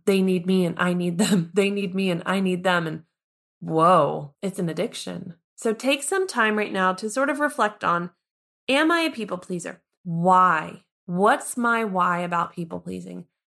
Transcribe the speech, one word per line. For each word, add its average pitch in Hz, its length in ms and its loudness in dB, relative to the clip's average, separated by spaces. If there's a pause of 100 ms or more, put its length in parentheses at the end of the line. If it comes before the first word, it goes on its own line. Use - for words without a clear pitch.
They 196 160 4
need 185 240 2
me 185 200 4
and 170 140 -2
I 180 140 0
need 175 240 -2
them. 190 340 2
<laughs> - 20 -14
They 202 160 2
need 202 240 -4
me 190 160 0
and 170 160 -2
I 190 140 -2
need 185 240 -2
them. 175 240 0
And 156 160 -8 (560)
whoa, 160 840 4
it's 190 160 -6
an 175 120 -2
addiction. 175 680 -8 (200)
So 226 180 -2
take 277 280 -2
some 381 260 -2
time 220 300 0
right 208 140 -2
now 185 220 0
to 214 160 -8
sort 269 200 0
of 285 120 -4
reflect 233 420 -2
on, 175 280 0 (580)
am 302 220 4
I 339 100 2
a 311 100 -2
people 190 260 -8
pleaser? 175 440 -10 (220)
Why? 170 840 2 (200)
What's 202 520 0
my 233 260 0
why 180 360 0
about 175 340 -4
people 175 260 -10
pleasing? 180 460 -12 (280)